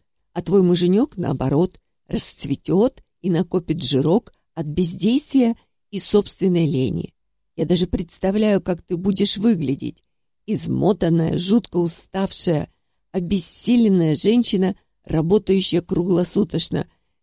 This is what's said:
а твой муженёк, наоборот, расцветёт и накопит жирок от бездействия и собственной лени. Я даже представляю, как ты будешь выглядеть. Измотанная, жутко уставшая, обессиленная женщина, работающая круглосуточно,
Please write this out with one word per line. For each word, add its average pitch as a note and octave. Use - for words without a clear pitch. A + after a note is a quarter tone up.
а F3
твой F#3
муженёк, F3+
наоборот, C#3
расцветёт -
и F#3+
накопит E3+
жирок D3
от D#3+
бездействия A3
и G3+
собственной F3
лени. C3+
Я D#3+
даже F3
представляю, G3
как F3
ты F3+
будешь F#3+
выглядеть. D#3
Измотанная, E3
жутко F#3+
уставшая, F3
обессиленная F#3+
женщина, G3+
работающая F3
круглосуточно, F3